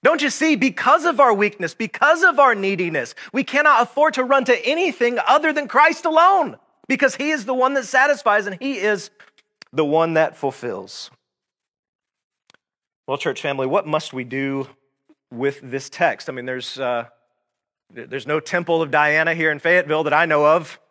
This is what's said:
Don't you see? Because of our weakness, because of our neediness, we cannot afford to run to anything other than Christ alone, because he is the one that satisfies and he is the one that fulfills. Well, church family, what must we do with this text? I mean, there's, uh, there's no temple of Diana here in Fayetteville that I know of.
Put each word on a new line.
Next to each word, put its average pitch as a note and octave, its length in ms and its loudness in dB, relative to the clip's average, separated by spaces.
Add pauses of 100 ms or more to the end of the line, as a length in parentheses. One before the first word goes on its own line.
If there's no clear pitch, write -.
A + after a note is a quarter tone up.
Don't D4+ 180 2
you D4 80 0
see? D#4 280 0
Because C4+ 480 2
of D4 160 2
our B3 120 6
weakness, G3+ 400 -2
because D4 500 0
of E4 160 2
our C4 160 6
neediness, F3 600 -4 (160)
we C4 140 -2
cannot C#4 380 2
afford D4+ 320 0
to B3+ 100 -2
run C4+ 200 2
to A#3+ 200 2
anything C4 600 -2
other D4+ 280 2
than C#4+ 160 -4
Christ D#4 340 2
alone, E4+ 540 2 (320)
because C4+ 260 2
he D4 160 -4
is C#4 140 -4
the C4 80 -4
one C4 220 0
that C4 100 -2
satisfies B3 600 2
and F#3+ 140 -8
he C4 200 -6
is G3+ 300 -2 (640)
the D3+ 140 0
one E3 300 0
that D#3 200 0
fulfills. A2+ 760 -8 (2000)
Well, C3 120 -4
church - 240 -6
family, C3+ 260 -4
what D#3 180 -2
must D3+ 280 -4
we C3 100 -8
do C3+ 460 -6 (600)
with C#3 320 -6
this C3 280 -10
text? D#3 400 -4
I - 20 -8
mean, B2 140 -10
there's, B2+ 340 -10
uh, B2 260 -4 (880)
there's B2+ 340 -12
no D3+ 140 -2
temple E3 420 -2
of D3 100 -4
Diana D3+ 420 2
here D#3+ 180 0
in D3 80 -6
Fayetteville D#3+ 460 2
that D3 80 0
I D#3+ 120 4
know D3+ 200 2
of. D#3 340 2 (120)